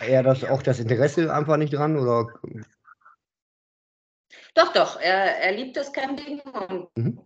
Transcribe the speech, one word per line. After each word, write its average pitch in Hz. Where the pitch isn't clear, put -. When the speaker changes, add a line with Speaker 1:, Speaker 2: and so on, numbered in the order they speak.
Speaker 1:
er 127
das, 135
Speaker 2:
Ja. -
Speaker 1:
auch 135
das 131
Interesse 139
einfach 151
nicht 151
dran, 151
oder? 120
Speaker 2:
Doch, 339
doch, -
er, 185
er 180
liebt 254
das 277
Camping 285
und 190
Speaker 1:
Mhm. 127